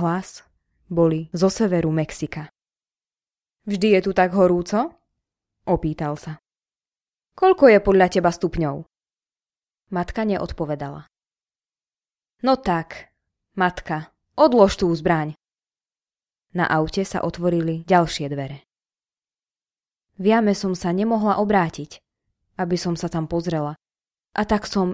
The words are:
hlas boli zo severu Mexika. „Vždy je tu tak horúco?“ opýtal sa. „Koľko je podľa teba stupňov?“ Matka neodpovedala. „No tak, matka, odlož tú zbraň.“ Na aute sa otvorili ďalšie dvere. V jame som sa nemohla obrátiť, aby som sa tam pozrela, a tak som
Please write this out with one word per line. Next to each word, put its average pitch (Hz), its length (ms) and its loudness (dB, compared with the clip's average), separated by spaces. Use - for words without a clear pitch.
hlas 175 280 -4
boli 165 440 0
zo 185 200 2
severu 170 400 0
Mexika. 156 560 -6
„Vždy 202 300 2
je - 100 0
tu - 60 -2
tak 185 180 2
horúco?“ 185 560 2
opýtal 156 480 -2
sa. 156 240 -14
„Koľko 370 320 6
je 208 140 8
podľa 190 280 4
teba 175 220 0
stupňov?“ 160 540 -4
Matka 180 340 -6
neodpovedala. 151 840 -6
„No 262 160 4
tak, - 520 -4
matka, 170 560 -4
odlož 240 400 6
tú 175 160 0
zbraň.“ 156 400 -2
Na 180 160 0
aute 160 320 0
sa - 240 -4
otvorili 170 640 -2
ďalšie 160 400 2
dvere. 139 400 -10
V 185 80 -2
jame 214 240 4
som 185 240 -4
sa 175 160 -2
nemohla 208 480 0
obrátiť, 185 560 -2
aby 180 160 -2
som 175 160 -2
sa 165 160 -6
tam 160 160 -4
pozrela, 156 480 -4
a 208 80 0
tak 214 240 -2
som 185 240 -2